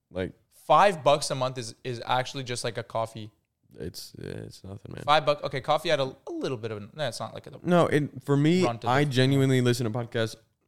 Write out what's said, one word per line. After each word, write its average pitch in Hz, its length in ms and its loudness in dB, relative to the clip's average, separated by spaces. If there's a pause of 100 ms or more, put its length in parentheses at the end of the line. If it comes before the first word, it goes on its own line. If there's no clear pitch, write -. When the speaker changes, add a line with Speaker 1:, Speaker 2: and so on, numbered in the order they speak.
(120)
Speaker 1:
Like 90 220 -4 (340)
Speaker 2:
Five 165 360 4
bucks 147 260 2
a 151 60 -2
month 127 240 -4
is, 117 240 -12
is 120 220 -8
actually 127 380 -2
just 120 200 -8
like 117 160 -4
a 113 40 -8
coffee. 113 460 -6 (500)
Speaker 1:
It's, - 380 -12
it's - 460 -12
nothing, 98 320 -14
man. - 80 -12
Speaker 2:
Five 151 240 4
buck-, 147 160 0
okay, 139 180 -6
coffee 156 280 0
had 151 100 4
a, 135 160 -2 (120)
a - 40 -10
little 202 260 -4
bit 110 140 -8
of 107 80 -8
a, - 20 -12 (140)
no, 151 120 -6
it's 113 120 -8
not 113 160 -10
like - 100 -14
a 123 60 -18 (100)
Speaker 1:
No, 170 240 4
it, 143 240 2 (140)
for 143 120 2
me, 160 280 4
Speaker 2:
run 117 160 -2
to 113 80 -4
the 120 40 2
Speaker 1:
I 135 120 4
Speaker 2:
f- 147 60 0
Speaker 1:
genuinely 131 520 4
listen 123 220 2
to 110 80 -2
podcasts. 113 440 -4 (320)